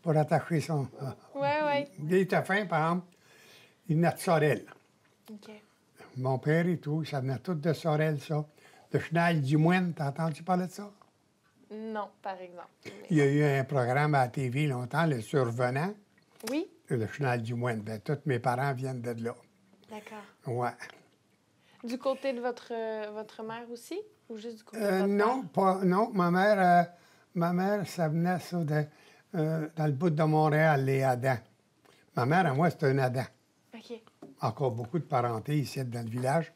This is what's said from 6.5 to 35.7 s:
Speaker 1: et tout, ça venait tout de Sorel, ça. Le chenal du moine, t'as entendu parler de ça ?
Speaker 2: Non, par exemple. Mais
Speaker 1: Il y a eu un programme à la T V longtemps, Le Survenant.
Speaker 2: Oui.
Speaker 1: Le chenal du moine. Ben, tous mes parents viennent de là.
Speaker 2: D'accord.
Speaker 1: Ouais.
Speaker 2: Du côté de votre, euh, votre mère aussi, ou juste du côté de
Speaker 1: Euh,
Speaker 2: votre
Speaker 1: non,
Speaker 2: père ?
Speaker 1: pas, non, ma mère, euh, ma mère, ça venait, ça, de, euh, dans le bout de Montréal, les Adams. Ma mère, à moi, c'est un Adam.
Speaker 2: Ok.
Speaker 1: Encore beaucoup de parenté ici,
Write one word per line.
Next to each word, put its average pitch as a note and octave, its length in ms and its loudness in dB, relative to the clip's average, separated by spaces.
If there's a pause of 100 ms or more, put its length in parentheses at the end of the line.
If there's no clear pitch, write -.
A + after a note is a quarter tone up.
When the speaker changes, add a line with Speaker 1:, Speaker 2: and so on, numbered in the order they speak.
Speaker 1:
et F3 100 0
tout, D3+ 260 -4
ça C#3+ 160 -6
venait C3 180 -4
tout F#3 160 -6
de D#3 180 -2
Sorel, D3+ 480 0
ça. D3+ 260 -4 (460)
Le D3 80 2
chenal E3+ 400 2
du C#3 160 2
moine, F3 400 4
t'as C#3+ 120 -2
entendu D#3+ 360 -4
parler F#3 220 0
de - 60 -12
ça ? G#3 180 -14 (840)
Speaker 2:
Non, G#3+ 360 -8 (140)
par F#3+ 180 -8
exemple. F3 280 -16 (160)
Mais - 80 -14 (180)
Speaker 1:
Il E3 60 4
y D3 40 6
a C#3 60 6
eu C#3+ 160 4
un C#3 220 2
programme C#3 500 0
à C3+ 80 4
la B2 60 0
T B2+ 200 -4
V C#3+ 200 0
longtemps, C3+ 380 -2
Le C3+ 140 0
Survenant. B2+ 720 0 (580)
Speaker 2:
Oui. D#4 180 -2 (200)
Speaker 1:
Le A2+ 200 -2
chenal B2 340 -2
du A#2 120 -6
moine. A#2+ 260 -2
Ben, G#2+ 200 -8
tous D3 260 -4
mes B2+ 120 0
parents B2+ 360 0
viennent C3 280 -6
de A#2+ 80 -4 (140)
là. A#2 100 -4 (540)
Speaker 2:
D'accord. G#3 680 -12
Speaker 1:
Ouais. B2 160 -2 (1120)
Speaker 2:
Du A#3+ 140 -6
côté C4+ 340 -4
de A#3+ 80 -6
votre, A#3+ 320 -8
euh, A3 400 -6
votre G#3+ 300 -12
mère A3+ 280 -12
aussi, A#3+ 280 -12 (300)
ou A3+ 80 -12
juste A3 220 -12
du - 60 -20
côté A3 160 -10
de G#3+ 40 -2
Speaker 1:
Euh, F#3+ 160 2
Speaker 2:
votre G3 80 2
Speaker 1:
non, G#3+ 340 2
Speaker 2:
père ? F3 100 -10
Speaker 1:
pas, F#3+ 320 2
non, G3 280 4
ma F3+ 180 2
mère, G3 280 4
euh, F3 320 6 (440)
ma E3+ 180 0
mère, F#3+ 360 0
ça E3 200 0
venait, E3+ 320 0
ça, - 240 -6
de, D3+ 200 2 (500)
euh, D#3+ 420 0
dans D3+ 100 0
le D3 60 2
bout D#3 180 2
de D#3 120 2
Montréal, D#3 640 4
les C3+ 180 2
Adams. B2+ 360 2 (760)
Ma A#2+ 100 2
mère, E3+ 200 4
à C#3+ 80 2
moi, E3 160 2
c'est - 140 -6
un C#3 140 4
Adam. B2+ 260 0 (500)
Speaker 2:
Ok. A3+ 260 -16 (420)
Speaker 1:
Encore B2 300 0
beaucoup A#2+ 260 -6
de D#3 60 -4
parenté D3+ 540 -2
ici, C3+ 260 -4